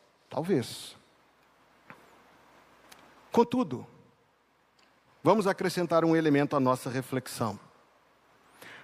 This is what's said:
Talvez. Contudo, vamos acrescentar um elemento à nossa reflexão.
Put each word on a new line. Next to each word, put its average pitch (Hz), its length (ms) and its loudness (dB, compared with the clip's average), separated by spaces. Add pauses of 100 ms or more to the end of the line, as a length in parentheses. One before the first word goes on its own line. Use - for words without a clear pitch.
(280)
Talvez. - 680 -4 (2250)
Contudo, 233 560 0 (1400)
vamos 190 240 4
acrescentar 175 580 0
um 165 120 4
elemento 147 400 2
à 139 40 2
nossa 127 300 0
reflexão. 123 680 -6 (1200)